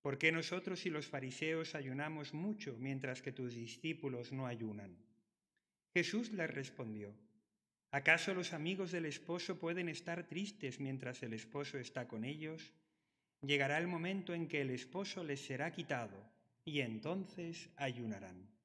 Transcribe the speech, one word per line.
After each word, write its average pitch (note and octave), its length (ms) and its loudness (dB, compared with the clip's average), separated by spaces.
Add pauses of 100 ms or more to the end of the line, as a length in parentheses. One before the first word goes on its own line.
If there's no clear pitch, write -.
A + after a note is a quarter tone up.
"¿Por C#3 160 2
qué D#3+ 140 8
nosotros F3 540 0
y F3+ 40 4
los D3+ 160 0
fariseos D#3 680 -2
ayunamos D3 580 -2
mucho, F3+ 460 -2
mientras C3 420 -2
que C#3 80 -2
tus B2+ 240 -4
discípulos B2 800 -4
no C3 160 -2
ayunan?". G#2 500 -4 (960)
Jesús G#3+ 380 2
les F3+ 180 0
respondió: G#2+ 640 -6 (800)
"¿Acaso D#3+ 420 6
los F3 200 0
amigos F3 360 0
del E3+ 140 0
esposo E3+ 560 -2
pueden F3 280 2
estar E3+ 380 -2
tristes E3 540 -4
mientras C3+ 420 -2
el A#2+ 100 -2
esposo C#3+ 460 -4
está B2 300 -4
con A2+ 160 -2
ellos? D#3 500 -6 (680)
Llegará C#3+ 380 6
el E3+ 80 4
momento F3+ 480 0
en E3+ 140 0
que D3 140 2
el C3+ 80 2
esposo F#3 520 -2
les C#3+ 240 -2
será C#3 240 0
quitado, A2 580 -4 (360)
y D3 160 2
entonces E3 960 -2
ayunarán". G#2+ 720 -2 (140)